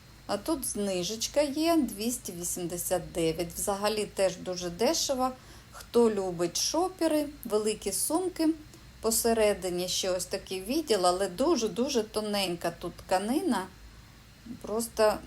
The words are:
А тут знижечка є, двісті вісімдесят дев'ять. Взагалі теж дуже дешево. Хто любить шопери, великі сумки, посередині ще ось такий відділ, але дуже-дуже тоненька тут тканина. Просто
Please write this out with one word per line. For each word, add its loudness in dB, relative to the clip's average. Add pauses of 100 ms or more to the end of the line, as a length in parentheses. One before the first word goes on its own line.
(280)
А -2
тут -2
знижечка -2
є, 2
двісті -2
вісімдесят -4
дев'ять. 0
Взагалі 0
теж 0
дуже -6
дешево. 2 (420)
Хто 4
любить 0
шопери, 2 (180)
великі 0
сумки, 0 (520)
посередині 2
ще -2
ось 0
такий -6
відділ, 2
але 4
дуже-дуже 0
тоненька -2
тут -8
тканина. 0 (960)
Просто 2 (120)